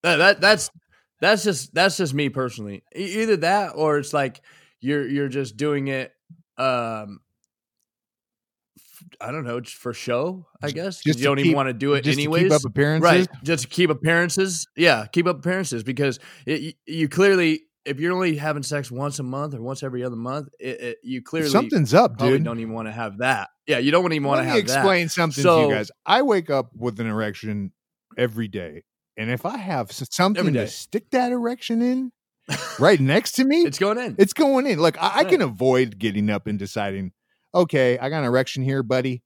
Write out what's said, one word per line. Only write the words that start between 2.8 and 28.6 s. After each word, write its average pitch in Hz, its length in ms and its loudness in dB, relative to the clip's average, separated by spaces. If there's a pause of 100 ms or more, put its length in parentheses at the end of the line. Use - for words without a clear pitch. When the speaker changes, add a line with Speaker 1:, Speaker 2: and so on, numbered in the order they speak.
Speaker 1:
E-, 196 280 -4
either 214 160 2
that 180 360 0
or 151 240 2
it's 143 140 -6
like 139 280 -2 (400)
you're, 139 240 -2
you're 139 240 -2
just 123 280 -6
doing 143 320 -2
it, 131 240 -6 (460)
um, 113 600 -4 (1600)
f-, - 260 -20 (160)
I 113 120 -10
don't 151 120 -8
know, 120 160 -6
just - 160 -16
for 120 160 -8
show, 151 540 -4 (160)
I 147 60 -6
Speaker 2:
J-, 143 60 -6
Speaker 1:
guess, 180 220 -8
'cause - 80 -20
Speaker 2:
just 131 140 2
Speaker 1:
you 131 60 -4
Speaker 2:
to 143 60 4
Speaker 1:
don't 139 100 2
even 165 100 4
Speaker 2:
keep, 147 60 4
Speaker 1:
wanna 131 160 0
do 139 220 0
it 139 80 0
Speaker 2:
just 143 160 2
to 147 80 0
keep 156 80 0
Speaker 1:
anyways. 175 180 4
Speaker 2:
up 143 120 4
appearances? 147 460 2
Speaker 1:
Right, 180 180 6 (140)
just 143 220 0
to - 40 -12
keep 170 220 2
appearances. 170 760 0 (100)
Yeah, 135 360 4
keep 170 140 2
up 175 120 0
appearances 160 440 -4
because 131 360 -2 (280)
it, 143 160 -2
y-, 156 120 -10 (120)
you 156 220 -2
clearly, 170 540 4 (220)
if 139 160 -6
you're 170 140 0
only 180 220 0
having 147 260 -4
sex 143 280 -6
once 139 280 -6
a 139 40 -6
month 139 320 -6
or 113 80 -10
once 135 200 -8
every 127 220 -6
other 123 120 -8
month, 135 320 -8 (100)
it, 127 220 -10
it, 120 220 -10
you 123 200 -10
clearly 156 280 -4
Speaker 2:
Something's 180 440 0
up, 143 240 6
Speaker 1:
probably 135 200 4
Speaker 2:
dude. 160 60 0
Speaker 1:
don't 117 160 -6
even 113 120 -8
wanna 110 200 -8
have 107 260 -8
that. 120 320 0 (160)
Yeah, 143 120 0
you 135 120 0
don't 175 220 2
even 143 140 -2
wanna 135 160 0
Speaker 2:
Let 127 40 -2
me 123 120 0
Speaker 1:
have - 100 -2
that. 127 100 0
Speaker 2:
explain 175 300 2
something 160 280 -2
to 143 60 -2
Speaker 1:
So 160 260 6
Speaker 2:
you 123 60 2
guys. 107 160 -4 (160)
I 233 160 4
wake 196 280 0
up 131 240 0
with 113 260 -6
an 113 60 -2
erection 107 680 -4 (440)
every 117 320 -2
day, 85 360 -12 (320)